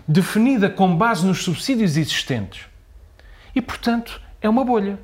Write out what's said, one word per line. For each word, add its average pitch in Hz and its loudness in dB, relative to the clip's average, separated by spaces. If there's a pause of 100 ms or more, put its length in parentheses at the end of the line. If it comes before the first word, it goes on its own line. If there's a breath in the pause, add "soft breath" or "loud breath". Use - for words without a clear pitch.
definida 202 2
com 185 2
base 190 2
nos 190 0
subsídios 185 0
existentes. - -4 (840 soft breath)
E, 262 0
portanto, 233 -4 (200 soft breath)
é 214 0
uma 240 2
bolha. 202 0